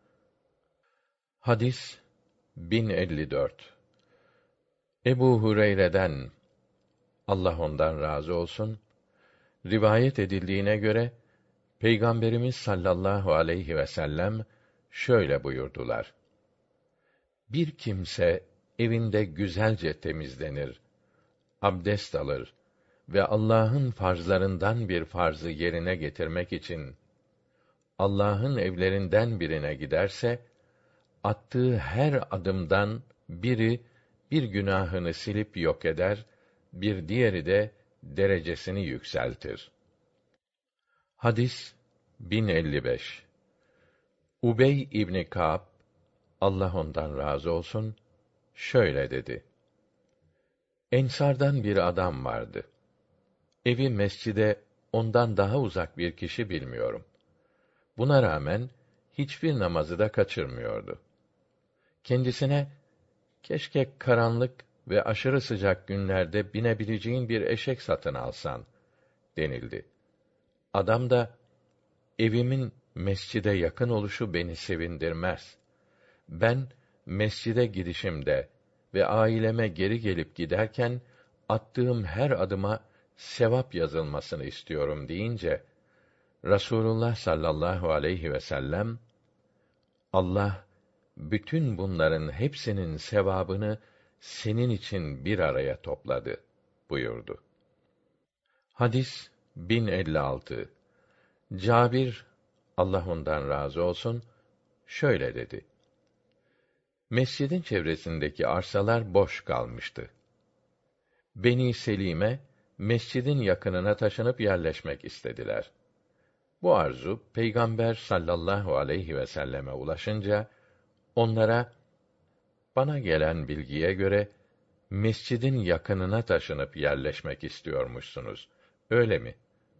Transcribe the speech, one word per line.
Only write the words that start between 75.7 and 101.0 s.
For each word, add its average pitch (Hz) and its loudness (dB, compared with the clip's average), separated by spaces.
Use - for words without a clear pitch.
Ben 117 0
mescide 107 0
gidişimde 85 -2
ve 95 4
aileme 113 2
geri 98 0
gelip 92 -2
giderken 110 -2
attığım 120 0
her 104 -2
adıma 98 -2
sevap 123 0
yazılmasını 76 -2
istiyorum.' 73 -4
deyince, 92 -2
Rasulullah 113 2
sallallahu 82 0
aleyhi 80 0
ve 65 -2
sellem, 87 -4
"Allah 95 0
bütün 107 -2
bunların 80 0
hepsinin 95 -4
sevabını 95 -2
senin 117 -2
için 80 -4
bir 95 0
araya 69 0
topladı." 64 -6
buyurdu. 57 -6
Hadis 123 -2
bin 110 0
elli 90 0
altı. 65 -4